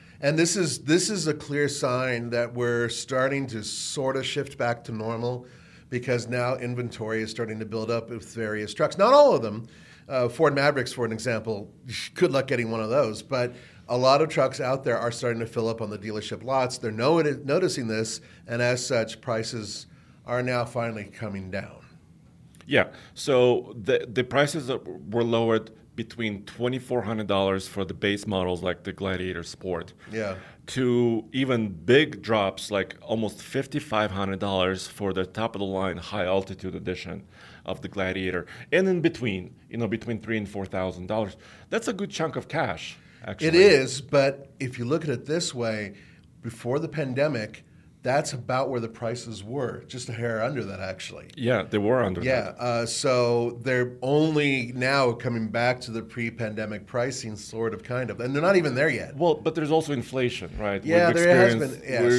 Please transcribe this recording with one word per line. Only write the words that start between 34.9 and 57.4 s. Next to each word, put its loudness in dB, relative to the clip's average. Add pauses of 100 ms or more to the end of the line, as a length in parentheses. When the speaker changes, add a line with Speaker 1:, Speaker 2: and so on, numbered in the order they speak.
Speaker 2:
the -2
top -4
of -6
the -2
line -2
high -4
altitude -2
edition -8 (420)
of -8
the -8
Gladiator. -2 (260)
And 4
in 2
between, -2 (140)
you -10
know, -2
between -4
three -4
and -4
four -6
thousand -4
dollars. -2 (340)
That's -4
a -2
good -6
chunk -4
of -6
cash, -4 (280)
actually. -4
Speaker 1:
It 4
is, 8
but 2
if -6
you -4
look 0
at -4
it -4
this -2
way, -4 (500)
before -4
the -4
pandemic, -2 (400)
that's 0
about -2
where -2
the -2
prices -8
were, -6
just -12
a -8
hair -2
under -2
that, -8
actually. -10
Speaker 2:
Yeah, 2
they 0
were 4
under 0
Speaker 1:
Yeah, 2
Speaker 2:
that. -8
Speaker 1:
uh, 0
so 2
they're 0
only 4
now 4
coming -2
back 2
to -12
the -4
pre-pandemic -6
pricing, -4
sort -4